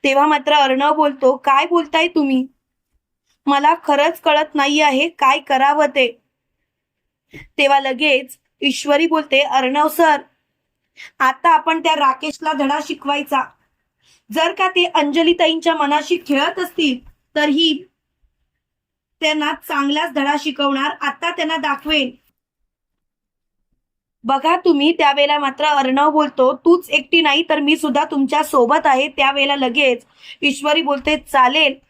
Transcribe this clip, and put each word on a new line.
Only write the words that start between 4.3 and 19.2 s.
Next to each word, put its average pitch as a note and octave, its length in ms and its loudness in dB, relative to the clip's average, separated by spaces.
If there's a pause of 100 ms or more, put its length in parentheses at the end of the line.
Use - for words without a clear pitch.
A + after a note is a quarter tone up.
नाही D4 260 0
आहे C#4+ 280 2
काय C#4+ 300 0
करावं C#4+ 480 0
ते." C#4+ 200 0 (1500)
तेव्हा C#4 220 2
लगेच C4+ 580 -4 (240)
ईश्वरी C#4+ 460 0
बोलते, D4 340 0
"अर्णव C4+ 480 0
सर, D#4 320 2 (1000)
आता C4 300 0
आपण D#4+ 340 2
त्या D#4+ 120 0
राकेशला D4 580 -2
धडा C#4+ 300 -2
शिकवायचा. C#4+ 580 -4 (880)
जर D#4+ 240 0
का F#4 140 -2
ते F4+ 160 0 (120)
अंजलीताईंच्या E4 800 0
मनाशी D4+ 420 -2 (100)
खेळत D4 320 -2
असतील D#4 400 -4 (360)
तर D4+ 140 0
ही D#4 240 0 (1500)